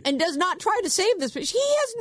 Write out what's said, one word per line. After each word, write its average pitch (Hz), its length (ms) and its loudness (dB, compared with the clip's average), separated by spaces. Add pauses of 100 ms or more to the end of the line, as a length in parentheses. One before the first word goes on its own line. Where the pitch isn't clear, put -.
And 277 140 0
does 330 160 0
not 349 240 0
try 403 240 0
to 339 40 -2
save 403 300 2
this, 269 140 -4
but - 100 -6
he - 180 -2
has 571 400 2